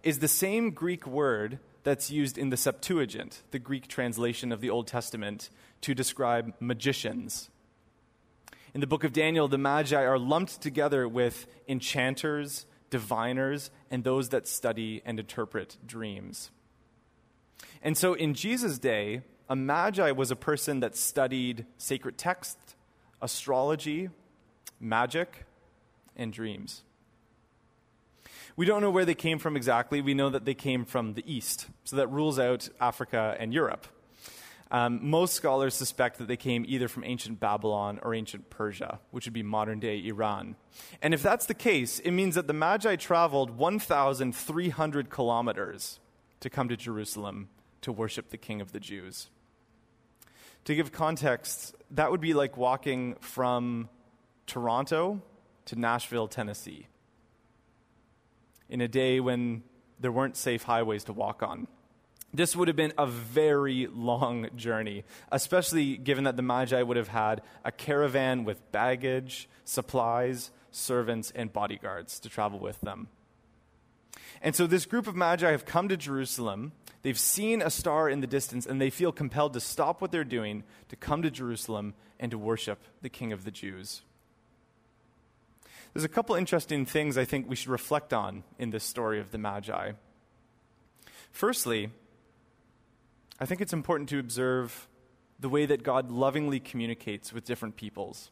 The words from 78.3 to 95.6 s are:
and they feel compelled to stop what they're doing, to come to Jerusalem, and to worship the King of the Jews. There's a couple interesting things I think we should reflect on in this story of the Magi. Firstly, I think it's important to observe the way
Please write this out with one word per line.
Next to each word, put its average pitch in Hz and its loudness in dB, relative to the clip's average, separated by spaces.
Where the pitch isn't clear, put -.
and 135 -2
they 135 4
feel 175 2
compelled 143 0
to 123 -4
stop - 0
what 180 -4
they're 170 0
doing, 110 -4
to - -14
come 151 -2
to 160 2
Jerusalem, 110 -6
and 120 -4
to 113 -6
worship 107 -2
the 131 -10
King 117 -8
of 95 -8
the 107 -8
Jews. 95 -12
There's 156 -2
a 156 0
couple - 2
interesting 160 2
things 151 2
I 127 4
think 135 -2
we 127 -4
should - -8
reflect 143 -2
on 101 -2
in 117 -4
this 110 -4
story 110 -2
of 98 -8
the 113 -10
Magi. 101 -4
Firstly, 117 0
I 135 -2
think 180 -2
it's 196 -2
important 147 -2
to 143 0
observe 127 -2
the 135 -4
way 147 4